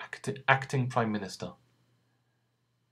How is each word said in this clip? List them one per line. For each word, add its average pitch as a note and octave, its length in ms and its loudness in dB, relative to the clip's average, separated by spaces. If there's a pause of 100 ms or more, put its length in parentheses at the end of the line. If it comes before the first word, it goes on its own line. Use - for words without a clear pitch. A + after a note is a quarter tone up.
act-, - 420 -8
acting C3+ 420 4
prime A#2 240 2
minister. F#2+ 360 -4 (1400)